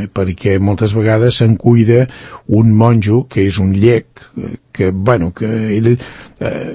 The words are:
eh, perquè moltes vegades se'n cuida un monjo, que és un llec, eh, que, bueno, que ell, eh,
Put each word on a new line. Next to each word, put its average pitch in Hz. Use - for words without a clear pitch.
eh, 101
perquè 95
moltes 101
vegades 110
se'n 113
cuida 117
un 110
monjo, 113
que 98
és 92
un 95
llec, 110
eh, -
que, 92
bueno, 95
que 110
ell, 113
eh, -